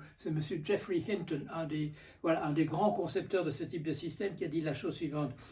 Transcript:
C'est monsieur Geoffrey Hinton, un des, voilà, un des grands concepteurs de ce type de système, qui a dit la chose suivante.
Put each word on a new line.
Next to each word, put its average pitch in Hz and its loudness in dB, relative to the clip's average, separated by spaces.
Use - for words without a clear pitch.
C'est 170 -4
monsieur 151 -2
Geoffrey 202 2
Hinton, 165 0
un 165 -2
des, 151 -2
voilà, 160 4
un 147 2
des 156 6
grands 185 4
concepteurs 180 2
de 156 0
ce 165 -4
type 160 -4
de 160 0
système, 175 -2
qui 190 -2
a - 0
dit 156 0
la 151 0
chose 160 -2
suivante. 147 -2